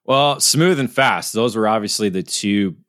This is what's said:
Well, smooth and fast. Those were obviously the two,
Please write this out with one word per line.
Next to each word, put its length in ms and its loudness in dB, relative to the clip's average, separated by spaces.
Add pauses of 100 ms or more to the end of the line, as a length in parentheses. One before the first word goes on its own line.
Well, 340 2
smooth 400 2
and 120 -4
fast. 420 0
Those 240 -2
were 100 0
obviously 420 0
the 140 -4
two, 540 -2 (120)